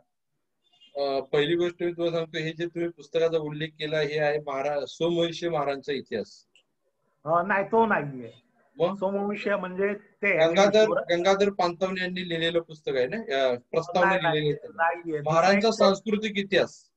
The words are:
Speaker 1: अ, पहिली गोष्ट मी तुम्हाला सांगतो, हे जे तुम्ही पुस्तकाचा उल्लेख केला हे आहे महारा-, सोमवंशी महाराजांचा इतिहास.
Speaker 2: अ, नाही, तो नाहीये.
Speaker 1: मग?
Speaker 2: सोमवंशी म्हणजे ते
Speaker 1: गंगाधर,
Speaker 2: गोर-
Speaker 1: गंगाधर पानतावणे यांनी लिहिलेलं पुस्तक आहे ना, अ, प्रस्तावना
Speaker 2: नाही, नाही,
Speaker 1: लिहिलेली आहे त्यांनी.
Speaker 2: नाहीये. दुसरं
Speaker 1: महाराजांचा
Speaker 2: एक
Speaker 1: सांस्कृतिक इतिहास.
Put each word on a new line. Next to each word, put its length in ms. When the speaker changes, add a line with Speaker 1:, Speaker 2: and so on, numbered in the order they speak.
Speaker 1:
अ, 240
पहिली 360
गोष्ट 260
मी 100
तुम्हाला 240
सांगतो, 220
हे 140
जे 140
तुम्ही 220
पुस्तकाचा 500
उल्लेख 300
केला 320
हे 180
आहे 200
महारा-, 460
सोमवंशी 640
महाराजांचा 440
इतिहास. 540
Speaker 2:
अ, 180
नाही, 220
तो 220
नाहीये. 460
Speaker 1:
मग? 180
Speaker 2:
सोमवंशी 540
म्हणजे 440
ते 540
Speaker 1:
गंगाधर, 380
Speaker 2:
गोर- 240
Speaker 1:
गंगाधर 400
पानतावणे 500
यांनी 280
लिहिलेलं 320
पुस्तक 360
आहे 100
ना, 100
अ, 380
प्रस्तावना 540
Speaker 2:
नाही, 140
नाही, 180
Speaker 1:
लिहिलेली 80
आहे 80
त्यांनी. 200
Speaker 2:
नाहीये. 420
दुसरं 140
Speaker 1:
महाराजांचा 360
Speaker 2:
एक 60
Speaker 1:
सांस्कृतिक 640
इतिहास. 460